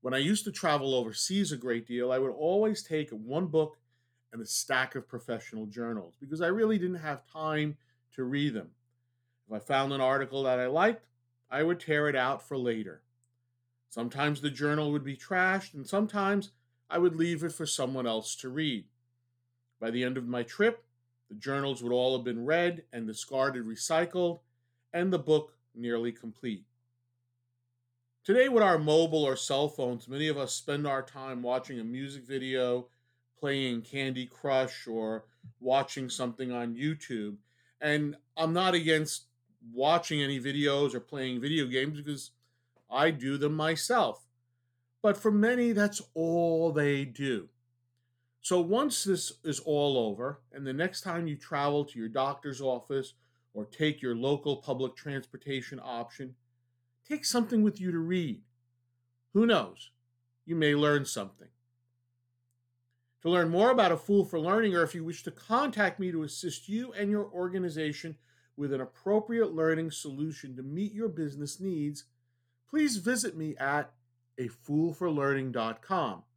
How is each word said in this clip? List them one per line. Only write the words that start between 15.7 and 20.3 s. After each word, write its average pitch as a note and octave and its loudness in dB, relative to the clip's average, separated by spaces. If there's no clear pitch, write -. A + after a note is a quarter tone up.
and C#3 -12
sometimes G3+ 0
I D#3+ 0
would F3 4
leave E3 0
it E3 -4
for D#3 -6
someone C3 -2
else A2 -2
to C3 -10
read. C3 -2
By A2+ -4
the B2 -2
end B2+ -2
of A#2+ -6
my B2 -4